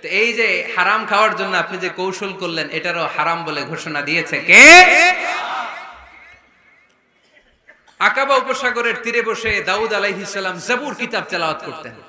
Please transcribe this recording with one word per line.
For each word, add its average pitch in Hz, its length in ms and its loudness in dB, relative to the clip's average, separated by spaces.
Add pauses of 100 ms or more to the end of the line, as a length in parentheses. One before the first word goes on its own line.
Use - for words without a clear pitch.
তো 165 60 -12
এই 214 260 0
যে 214 420 -2
হারাম 202 300 0
খাওয়ার 208 300 2
জন্য 190 220 -4
আপনি 175 200 -4
যে 180 120 -6
কৌশল 185 440 -6
করলেন, 170 360 -6
এটারও 165 480 -6
হারাম 165 260 -2
বলে 151 180 -6
ঘোষণা 151 400 -8
দিয়েছে 156 380 -4
কে? 269 460 10 (3250)
আকাবা 262 360 2
উপসাগরের 247 680 -2
তীরে 233 180 -2
বসে 208 440 -4
দাউদ 208 280 -2
আলাইহিস 196 360 -4
সালাম 185 280 -6
জাবুর 247 360 -4
কিতাব 214 300 -6
তেলাওয়াত 160 420 -6
করতেন। 143 280 -14 (160)